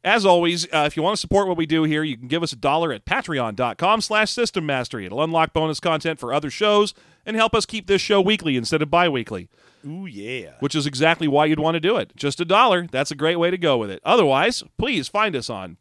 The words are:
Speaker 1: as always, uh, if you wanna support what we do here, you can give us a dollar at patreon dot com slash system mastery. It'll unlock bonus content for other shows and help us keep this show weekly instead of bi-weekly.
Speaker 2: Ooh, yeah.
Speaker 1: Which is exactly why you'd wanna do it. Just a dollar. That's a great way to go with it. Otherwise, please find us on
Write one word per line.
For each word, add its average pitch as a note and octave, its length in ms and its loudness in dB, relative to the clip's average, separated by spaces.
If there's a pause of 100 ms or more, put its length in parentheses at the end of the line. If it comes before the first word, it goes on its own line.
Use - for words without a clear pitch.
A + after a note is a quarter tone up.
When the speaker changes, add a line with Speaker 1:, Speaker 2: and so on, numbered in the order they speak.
Speaker 1:
as G3+ 240 2
always, F3 460 4
uh, D3+ 140 2
if - 100 -4
you D#3 60 -2
wanna G3 160 0
support G3 300 0
what F3+ 100 0
we D#3+ 80 -2
do D#3+ 180 2
here, D#3 180 0
you D3 140 -4
can B2 120 -16
give E3 140 -2
us D#3+ 100 -4
a B2+ 40 -12
dollar D3 360 0
at G#2 120 -10
patreon C3 520 -2
dot A#2+ 220 -2
com G3+ 220 2
slash G#3+ 300 0
system G#3+ 360 -2
mastery. B2+ 400 -4
It'll A2 160 -4
unlock E3 300 0
bonus D#3 280 -2
content D#3+ 380 -2
for A#2+ 140 -6
other D3 180 -2
shows G#3 440 2 (320)
and A3 100 -4
help A3 180 2
us A3+ 120 0
keep G#3+ 200 -10
this G3 140 2
show G3+ 220 2
weekly E3+ 340 0
instead C3+ 260 0
of D3 80 -2
bi-weekly. C3 580 0 (380)
Speaker 2:
Ooh, F3+ 200 -12
yeah. G#2+ 540 -10
Speaker 1:
Which C#3+ 140 -2
is D3 120 0
exactly D#3 420 0
why C#3+ 180 4
you'd D3+ 140 0
wanna D#3+ 200 0
do G3 180 0
it. G#2+ 180 -6
Just C#3+ 240 -4
a F3 60 -2
dollar. F#3+ 440 4
That's C3+ 200 -2
a D3 60 -8
great D#3+ 200 0
way E3+ 140 2
to F#3 80 -2
go D3+ 180 2
with G#2+ 140 -2
it. F#2 140 -10
Otherwise, E3+ 600 2 (140)
please G#3+ 300 -2
find G3+ 280 0
us A#2 140 -6
on F#2+ 300 -10